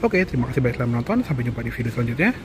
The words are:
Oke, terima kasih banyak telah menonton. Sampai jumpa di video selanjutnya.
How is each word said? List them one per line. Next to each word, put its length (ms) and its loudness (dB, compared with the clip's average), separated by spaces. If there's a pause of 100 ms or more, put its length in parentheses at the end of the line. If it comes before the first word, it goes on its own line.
Oke, 240 2
terima 240 0
kasih 80 2
banyak 160 2
telah 140 0
menonton. 340 0
Sampai 240 0
jumpa 160 -4
di 80 -4
video 160 -2
selanjutnya. 400 0 (160)